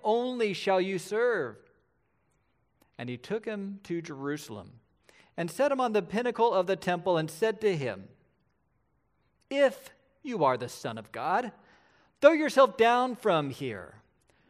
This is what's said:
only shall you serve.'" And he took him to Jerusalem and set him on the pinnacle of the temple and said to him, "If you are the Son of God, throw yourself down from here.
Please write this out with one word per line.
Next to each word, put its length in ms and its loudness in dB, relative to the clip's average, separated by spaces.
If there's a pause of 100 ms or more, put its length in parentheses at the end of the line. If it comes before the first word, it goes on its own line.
only 500 0
shall 280 2
you 180 -2
serve.'" 580 -2 (1400)
And 100 -10
he 80 -8
took 280 -8
him 400 -8
to 180 -6
Jerusalem 800 -10 (560)
and 160 -4
set 180 2
him 100 -2
on 120 0
the 100 2
pinnacle 500 0
of 140 2
the 80 0
temple 420 0
and 140 0
said 300 -2
to 160 2
him, 320 -6 (1400)
"If 460 2 (300)
you 180 -2
are 140 4
the 120 -6
Son 300 -10
of 140 -16
God, 400 -2 (680)
throw 120 10
yourself 440 4
down 380 4
from 360 0
here. 520 -10 (480)